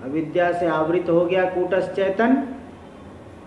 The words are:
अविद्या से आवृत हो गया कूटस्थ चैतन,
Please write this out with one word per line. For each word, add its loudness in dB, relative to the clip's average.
अविद्या 0
से 0
आवृत 2
हो 4
गया 2
कूटस्थ 0
चैतन, 2